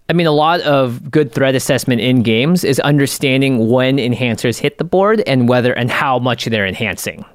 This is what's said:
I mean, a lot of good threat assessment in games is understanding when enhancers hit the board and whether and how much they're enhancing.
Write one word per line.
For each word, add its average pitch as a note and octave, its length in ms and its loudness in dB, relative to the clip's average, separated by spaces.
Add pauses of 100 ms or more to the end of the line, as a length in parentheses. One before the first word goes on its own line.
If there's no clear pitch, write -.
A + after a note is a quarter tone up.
I E3 60 -2
mean, E3+ 120 2
a D#3 60 2
lot D#3 300 2
of C3+ 500 -2
good D3+ 220 0
threat C3+ 200 2
assessment B2+ 460 -2
in B2 240 2
games B2+ 400 2
is C3 160 0
understanding C3+ 920 0
when C3 280 2
enhancers A#2+ 600 -2
hit - 200 -4
the D3+ 80 -4
board G3+ 420 2
and B2+ 220 2
whether B2 240 2
and A#2+ 180 -2
how C3+ 260 0
much A#2+ 280 -4
they're A2 200 0
enhancing. F#2+ 680 -6